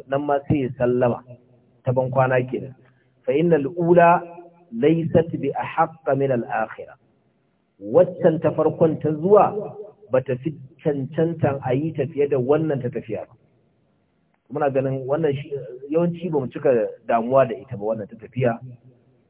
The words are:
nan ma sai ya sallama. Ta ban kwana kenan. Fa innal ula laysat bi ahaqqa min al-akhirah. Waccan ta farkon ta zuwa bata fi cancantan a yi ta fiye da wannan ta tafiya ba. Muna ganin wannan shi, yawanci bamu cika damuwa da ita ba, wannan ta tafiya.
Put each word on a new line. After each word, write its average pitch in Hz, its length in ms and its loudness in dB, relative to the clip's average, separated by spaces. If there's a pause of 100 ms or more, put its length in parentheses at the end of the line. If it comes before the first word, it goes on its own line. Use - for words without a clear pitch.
nan 139 180 -2
ma 143 220 2
sai 151 160 0
ya 120 60 -4 (100)
sallama. 123 420 0 (640)
Ta 131 80 -2
ban 127 180 0
kwana 127 300 2 (100)
kenan. - 240 -8 (520)
Fa 127 80 -2
innal 156 340 2 (100)
ula 175 440 6 (500)
laysat 160 580 2 (100)
bi 131 140 -4
ahaqqa 143 640 -2
min 139 140 0
al-akhirah. 107 680 -6 (840)
Waccan 160 600 2
ta 151 100 2
farkon 156 500 0
ta 151 100 -2
zuwa 180 640 2 (360)
bata 131 260 0
fi 160 160 -8 (300)
cancantan 151 840 -2
a 127 80 0
yi 151 200 -2
ta 147 140 -2
fiye 143 220 -2
da 147 80 0
wannan 147 440 0
ta 123 80 -6
tafiya 101 380 -10
ba. - 60 -20 (1160)
Muna 143 200 0
ganin 135 380 -2
wannan 151 260 0
shi, 139 160 -8 (400)
yawanci 170 400 0
bamu 139 180 -2
cika 139 220 -2 (380)
damuwa 123 380 4
da 113 120 -6
ita 101 200 -14
ba, 101 80 -10
wannan 107 220 -4
ta - 80 -20
tafiya. 117 440 -4 (720)